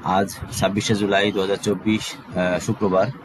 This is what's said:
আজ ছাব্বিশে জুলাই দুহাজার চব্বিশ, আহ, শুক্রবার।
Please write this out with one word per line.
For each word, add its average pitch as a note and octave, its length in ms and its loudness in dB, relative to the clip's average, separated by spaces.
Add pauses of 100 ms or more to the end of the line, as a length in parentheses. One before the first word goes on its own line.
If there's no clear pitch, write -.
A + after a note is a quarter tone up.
আজ F#2+ 340 0 (140)
ছাব্বিশে G2+ 440 0
জুলাই G2+ 360 2
দুহাজার G2 260 0
চব্বিশ, G#2 560 0 (240)
আহ, F2+ 220 2
শুক্রবার। G2+ 480 2 (160)